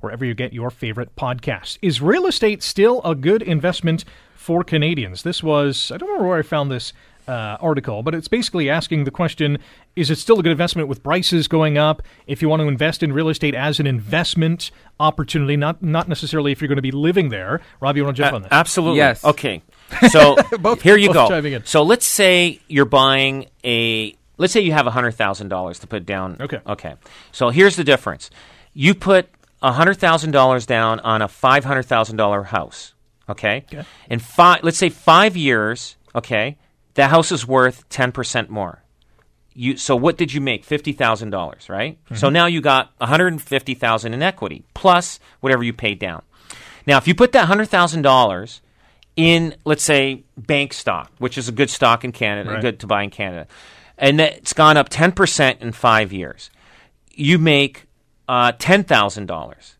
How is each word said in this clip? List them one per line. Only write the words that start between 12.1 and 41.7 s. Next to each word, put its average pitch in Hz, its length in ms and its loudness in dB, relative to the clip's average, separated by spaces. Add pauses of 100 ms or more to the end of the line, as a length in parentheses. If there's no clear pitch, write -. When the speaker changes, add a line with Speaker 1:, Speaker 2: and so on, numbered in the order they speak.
Speaker 1:
If 139 160 -6
you 160 60 0
want 156 140 0
to 151 60 0
invest 151 340 -2
in 151 100 -2
real 160 160 0
estate 151 260 -2
as 143 240 -4
an 147 80 0
investment 160 840 -2 (260)
opportunity, 147 580 -2
not, 151 260 -4
not 165 260 -2
necessarily 151 420 -4
if 135 100 -4
you're 151 80 -6
gonna 135 140 -2
be 131 80 -4
living 160 380 0
there. 107 320 -6 (200)
Rob, 139 160 -2
you 143 80 -2
wanna 139 120 -4
jump 139 160 0
Speaker 2:
A- 131 40 -6
Speaker 1:
on 101 60 -8
this? 92 100 -4
Speaker 2:
absolutely. 160 460 2
Speaker 3:
Yes. 135 260 2
Speaker 2:
Okay. 135 420 0
Speaker 1:
<laughs> - 60 -20 (380)
Speaker 2:
So 147 260 8 (220)
Speaker 1:
Both, 185 220 0
Speaker 2:
here 202 160 6
you 202 120 4
Speaker 1:
both 175 60 2
Speaker 2:
go. 123 140 6
Speaker 1:
chiming 151 240 -2
in. 117 140 -10
Speaker 2:
So 151 160 2
let's 202 240 2
say 180 600 2
you're 143 200 2
buying 135 640 2 (120)
a, 113 540 -2 (220)
let's 180 120 0
say 226 100 2
you 170 120 2
have 147 140 2
a 120 40 -2
hundred 120 220 -2
thousand 101 360 -4
dollars 90 320 -6
to - 60 -20
put 95 200 -10
down. 95 340 -8
Speaker 1:
Okay. 120 260 -10
Speaker 2:
Okay. 107 280 -10 (360)
So 123 200 0
here's 185 260 4
the 175 80 -4
difference. 123 460 -2 (420)
You 156 220 2
put 190 340 2 (320)
a 135 100 2
hundred 170 280 2
thousand 160 320 0
dollars 131 340 4
down 113 360 0
on 110 200 0
a 104 80 -2
five 131 380 0
hundred 135 160 -2
thousand 113 340 -2
dollar 101 260 0
house. - 520 -8 (340)
Okay? 110 420 -4
Speaker 1:
Okay. 147 140 -16 (240)
Speaker 2:
In 120 100 -4
fi-, 170 440 4
let's 165 160 -2
say 180 100 0
five 175 480 4
years, 120 600 -2 (180)
okay, 120 420 -4 (380)
the 139 140 4
house 160 220 4
is 123 160 -4
worth 127 440 2
ten 123 220 -2
percent 120 360 -6
more. 98 340 -10 (720)
You, 123 240 -6
so - 180 -2
what 151 220 0
did 151 160 -2
you 143 80 -4
make? 131 240 -4
Fifty 147 280 -6
thousand 113 380 -2
dollars, 90 380 -10
right? 113 300 -8 (160)